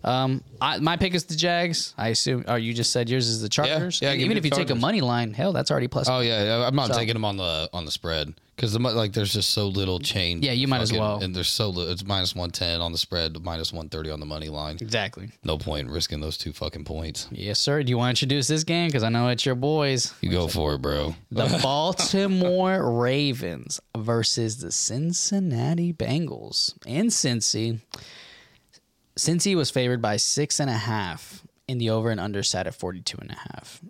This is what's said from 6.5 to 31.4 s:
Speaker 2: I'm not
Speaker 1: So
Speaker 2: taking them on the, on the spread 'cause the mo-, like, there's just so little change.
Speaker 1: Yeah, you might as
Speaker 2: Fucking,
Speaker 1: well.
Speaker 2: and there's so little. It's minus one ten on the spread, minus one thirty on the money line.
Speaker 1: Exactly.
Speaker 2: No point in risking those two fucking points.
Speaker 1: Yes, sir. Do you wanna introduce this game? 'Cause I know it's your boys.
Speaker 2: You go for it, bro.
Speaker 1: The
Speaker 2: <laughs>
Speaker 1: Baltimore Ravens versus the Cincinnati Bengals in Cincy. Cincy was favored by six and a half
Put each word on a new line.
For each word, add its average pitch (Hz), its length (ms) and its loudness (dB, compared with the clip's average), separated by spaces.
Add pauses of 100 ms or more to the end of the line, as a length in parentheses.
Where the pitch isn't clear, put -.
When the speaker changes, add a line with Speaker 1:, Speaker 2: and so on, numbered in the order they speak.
Speaker 2:
I'm 131 100 2
not 131 120 2
Speaker 1:
So 117 100 2
Speaker 2:
taking 113 160 0
them 110 100 0
on 98 140 -2
the, 80 340 -2
on 85 140 -4
the 71 40 -8
spread 78 440 -2 (220)
'cause 113 160 0
the 113 80 0
mo-, 123 120 0
like, 110 200 0
there's 104 220 0
just 101 160 0
so 104 160 0
little 95 320 0
change. 85 460 0
Speaker 1:
Yeah, 131 80 0
you 127 160 0
might 131 120 2
as 110 100 0
Speaker 2:
Fucking, 101 120 0
Speaker 1:
well. 104 200 0
Speaker 2:
and 92 120 -4
there's 87 160 0
so 110 200 0
little. 87 220 -4
It's 90 140 -6
minus 95 300 0
one 87 140 -4
ten 85 300 -2
on 85 120 -2
the 82 60 -4
spread, 80 460 -4
minus 82 280 -4
one 80 160 -8
thirty 78 220 -6
on 76 100 -6
the 76 60 -10
money 78 220 -8
line. 76 320 -8
Speaker 1:
Exactly. 110 500 -4 (140)
Speaker 2:
No 80 140 -2
point 76 300 -4
in 67 40 -8
risking 76 280 -4
those 78 180 -6
two 80 140 -8
fucking 78 320 -8
points. 80 480 -8
Speaker 1:
Yes, 98 260 -4
sir. 147 240 2
Do 127 80 0
you 123 80 2
wanna 123 120 2
introduce 135 360 2
this 156 180 2
game? 170 280 2
'Cause 123 100 2
I 113 60 2
know 120 200 2
it's 123 160 0
your 127 120 2
boys. 139 640 2
Speaker 2:
You 87 100 0
go 90 160 4
for 76 280 2
it, 65 80 -2
bro. 73 340 0 (160)
Speaker 1:
The 160 260 2
Speaker 2:
<laughs> - 40 2
Speaker 1:
Baltimore 185 1300 2
Ravens 120 880 0 (160)
versus 113 640 2
the - 120 -8
Cincinnati 170 1200 0
Bengals 127 840 -2 (120)
in 185 220 2
Cincy. 113 720 0 (1400)
Cincy 180 380 2
was 143 140 2
favored 123 320 2
by 104 160 2
six - 420 0
and 143 80 0
a 117 60 0
half 104 680 -4 (260)